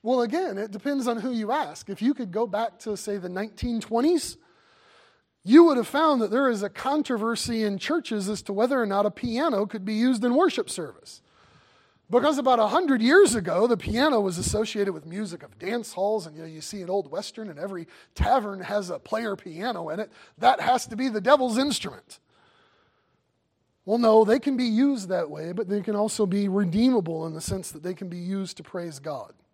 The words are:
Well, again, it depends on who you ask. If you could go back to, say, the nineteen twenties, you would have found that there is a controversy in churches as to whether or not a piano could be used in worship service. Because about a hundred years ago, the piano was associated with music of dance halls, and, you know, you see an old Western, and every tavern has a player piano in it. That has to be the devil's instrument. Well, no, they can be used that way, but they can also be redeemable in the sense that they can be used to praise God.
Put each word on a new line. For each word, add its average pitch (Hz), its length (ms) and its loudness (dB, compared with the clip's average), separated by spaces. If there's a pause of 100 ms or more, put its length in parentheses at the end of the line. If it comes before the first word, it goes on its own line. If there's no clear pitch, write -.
Well, 247 200 2
again, 240 360 -2
it 208 120 -6
depends 254 380 -4
on 233 120 -2
who 247 120 -4
you 220 180 -4
ask. 214 400 -4
If 190 100 -10
you 247 140 2
could 220 160 -8
go 220 160 -2
back 208 340 -4
to, 214 160 -6
say, 202 220 -6
the 180 100 -8
nineteen 220 520 -6
twenties, 269 580 0 (1040)
you 285 200 10
would 294 140 4
have 220 100 -2
found 294 320 2
that 202 100 -2
there 262 200 2
is 208 120 -2
a 202 80 -6
controversy 233 920 -2
in 202 140 -2
churches 220 500 -4
as 214 140 -6
to 208 100 -10
whether 240 280 0
or 226 60 0
not 202 200 0
a 202 40 2
piano 233 560 -2
could 190 180 -10
be 214 100 -4
used 233 300 2
in 247 100 2
worship 349 360 2
service. - 520 -12 (840)
Because 269 300 2
about 254 200 4
a 214 80 4
hundred 269 360 2
years 269 320 8
ago, 185 320 0
the 240 100 2
piano 233 440 0
was 170 180 -2
associated 208 540 -2
with 160 140 -12
music 175 360 -8
of - 160 -20
dance 220 340 -6
halls, 202 340 -2
and, 151 80 -18
you 160 80 -16
know, 160 60 -14
you 160 120 -16
see 202 200 -12
an 175 100 -10
old 185 200 -2
Western, 208 400 -10
and 143 80 -14
every 175 280 -8 (280)
tavern 208 460 0
has 190 300 -4
a 151 80 -6
player 214 380 -6
piano 175 540 -8
in 175 100 -6
it. 202 100 -8 (280)
That 254 220 4
has - 280 0
to 220 80 -10
be 262 120 -2
the 214 120 -4
devil's 247 380 4
instrument. 226 640 -4 (1600)
Well, 214 140 0
no, 220 260 8
they 226 160 4
can 269 160 0
be 247 80 0
used 233 440 2
that 175 220 -2
way, 156 220 -10
but 185 160 -6
they 202 140 -2
can 214 120 -4
also 208 320 0
be 202 220 0
redeemable 185 800 2
in 160 80 -8
the 156 60 -10
sense 190 300 -6
that 156 120 -16
they 180 120 -8
can 185 140 -10
be 170 100 -10
used 185 380 -6
to 165 60 -18
praise 165 360 -10
God. 139 360 -10 (200)